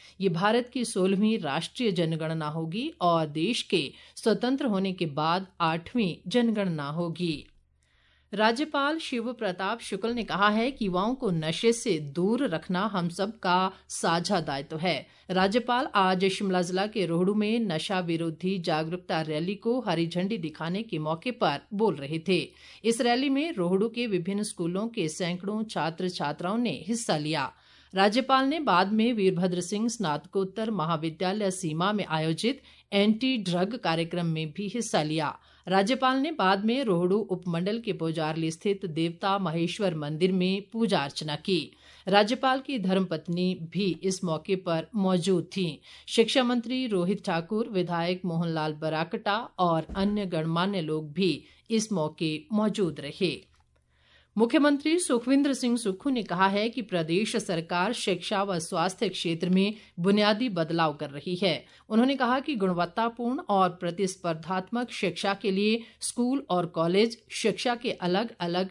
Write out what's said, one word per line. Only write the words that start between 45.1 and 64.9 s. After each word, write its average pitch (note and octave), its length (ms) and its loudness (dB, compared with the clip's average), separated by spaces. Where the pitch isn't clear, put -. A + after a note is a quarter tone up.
थीं। E3 220 -2
शिक्षा A#3 380 4
मंत्री B3 420 0
रोहित G3 380 0
ठाकुर, G3+ 440 -2
विधायक F3 560 0
मोहनलाल E3 480 0
बराकटा D#3+ 640 -2
और E3 280 2
अन्य G3+ 300 0
गणमान्य E3+ 540 0
लोग D#3 320 -4
भी D#3+ 320 0
इस A3 220 0
मौके D#3 480 -2
मौजूद G#3+ 480 0
रहे। D3 500 -4
मुख्यमंत्री D4 600 4
सुखविंदर C#4 540 2
सिंह A#3+ 240 0
सुक्खू G#3+ 340 -4
ने B3 120 0
कहा F#3 260 2
है G3+ 200 2
कि A#3 140 -6
प्रदेश F#3 540 0
सरकार F3 560 -2
शिक्षा G3 500 -2
व G3 160 -2
स्वास्थ्य F3+ 500 -2
क्षेत्र E3+ 400 -2
में F#3+ 260 4
बुनियादी G#3 480 4
बदलाव E3 460 0
कर C#3+ 160 -8
रही C#3+ 260 -6
है। F3 280 0
उन्होंने B3 280 4
कहा C4 240 0
कि D4 140 -4
गुणवत्तापूर्ण A3+ 920 0
और F#3+ 200 4
प्रतिस्पर्धात्मक F#3 1200 -4